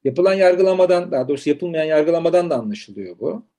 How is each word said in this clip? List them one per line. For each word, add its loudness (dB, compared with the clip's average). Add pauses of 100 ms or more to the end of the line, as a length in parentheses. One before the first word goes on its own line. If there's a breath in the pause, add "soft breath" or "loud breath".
Yapılan 2
yargılamadan, 2
daha -2
doğrusu -4
yapılmayan -2
yargılamadan 2
da 0
anlaşılıyor -10
bu. -8 (120)